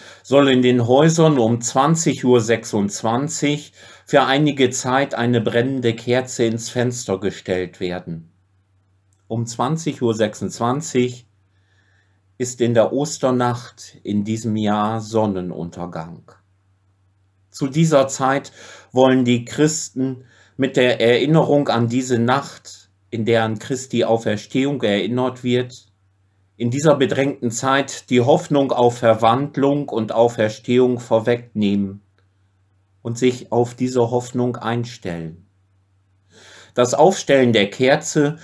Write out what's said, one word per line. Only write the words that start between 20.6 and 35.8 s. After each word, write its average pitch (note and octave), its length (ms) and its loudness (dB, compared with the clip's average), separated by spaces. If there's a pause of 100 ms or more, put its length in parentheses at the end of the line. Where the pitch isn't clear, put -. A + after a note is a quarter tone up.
der D3 240 2
Erinnerung C#3 680 4
an A#2 200 0
diese B2+ 320 0
Nacht, - 680 -4 (220)
in A2+ 140 -4
der A2+ 180 2
an A2 160 -4
Christi B2 460 -4
Auferstehung A#2 800 -2
erinnert A#2+ 600 -2
wird, B2 460 -4 (680)
in A#2+ 140 -4
dieser C#3+ 260 4
bedrängten C3 540 0
Zeit C3+ 580 -2
die B2 120 4
Hoffnung C#3 520 2
auf B2 260 2
Verwandlung C3 920 0
und G#2+ 240 -4
Auferstehung A#2+ 880 2
vorwegnehmen G#2+ 1040 -2 (960)
und A#2 180 -10
sich B2+ 320 0
auf A#2+ 240 0
diese B2 360 -2
Hoffnung B2 460 -4
einstellen. F#2 880 -8 (1300)